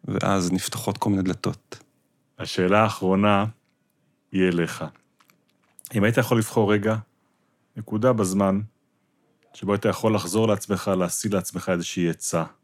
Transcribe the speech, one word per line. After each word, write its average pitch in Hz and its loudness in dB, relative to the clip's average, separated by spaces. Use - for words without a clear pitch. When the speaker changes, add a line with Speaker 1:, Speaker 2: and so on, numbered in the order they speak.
Speaker 1:
ואז 95 0
נפתחות - -4
כל - -2
מיני 98 2
דלתות. - -6
Speaker 2:
השאלה 92 2
האחרונה 101 2
היא 95 2
אליך. 85 0
אם 101 2
היית 113 4
יכול 120 2
לבחור 104 2
רגע, 107 2
נקודה 110 0
בזמן, 98 2
שבו 101 -4
היית 101 -2
יכול 110 0
לחזור 104 0
לעצמך, 101 -2
להשיא 90 -2
לעצמך 90 -4
איזושהי 87 -2
עצה 82 -4